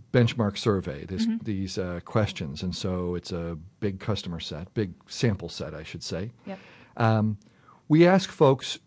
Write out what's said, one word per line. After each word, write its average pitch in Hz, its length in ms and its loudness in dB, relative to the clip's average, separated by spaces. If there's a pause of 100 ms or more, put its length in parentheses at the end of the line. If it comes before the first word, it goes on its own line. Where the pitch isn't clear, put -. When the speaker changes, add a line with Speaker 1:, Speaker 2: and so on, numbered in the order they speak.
(120)
Speaker 1:
benchmark 117 460 4
survey, 85 480 0
this, 92 200 -2
Speaker 2:
Mm-hmm. 226 180 -2
Speaker 1:
these, 98 340 -4
uh, 90 260 -4
questions. 90 580 -2
And 90 140 -2
so 90 380 -2
it's 87 180 -8
a 85 240 -6 (240)
big 98 200 -4
customer 90 400 -4
set, 80 340 -10
big 101 180 -2 (140)
sample 101 420 -2
set, 76 260 -10
I 76 80 -12
should - 200 -12
say. 95 300 -6 (120)
Speaker 2:
Yep. 190 140 -12 (400)
Speaker 1:
Um, 110 400 2 (500)
we 160 180 8
ask 185 240 4
folks - 560 4